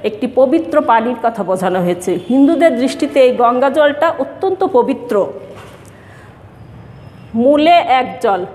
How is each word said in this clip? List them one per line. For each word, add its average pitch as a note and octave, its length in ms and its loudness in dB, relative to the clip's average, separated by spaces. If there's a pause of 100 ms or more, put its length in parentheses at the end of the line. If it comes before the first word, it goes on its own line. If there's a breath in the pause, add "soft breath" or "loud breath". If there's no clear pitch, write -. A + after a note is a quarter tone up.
একটি A3 320 -6
পবিত্র D4 460 2
পানির A#3 420 0
কথা A3+ 200 -2
বোঝানো F#3 360 -2
হয়েছে। F3 400 -2 (100)
হিন্দুদের C#4 500 2
দৃষ্টিতে C#4 420 -2
এই B3+ 140 4
গঙ্গা B3 340 0
জলটা D4 500 0
অত্যন্ত F#4+ 440 -4
পবিত্র। A#3+ 640 0 (2000 loud breath)
মূলে D4 360 4
এক C#4+ 500 2
জল G#3+ 340 -2